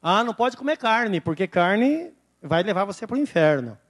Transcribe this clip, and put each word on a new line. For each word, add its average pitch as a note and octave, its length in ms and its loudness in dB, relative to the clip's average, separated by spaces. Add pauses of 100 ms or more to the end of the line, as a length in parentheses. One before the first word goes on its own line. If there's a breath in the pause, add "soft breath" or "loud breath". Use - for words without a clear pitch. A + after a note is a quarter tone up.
Ah, F#3+ 220 2
não A#3 100 -2
pode B3 240 -2
comer D4 200 -4
carne, A3 440 0
porque E3+ 280 -4
carne A#3+ 640 0 (260)
vai E3 220 0
levar G3 220 0
você G3+ 200 -10
pro A#3 120 -6
inferno. D3+ 600 0 (140)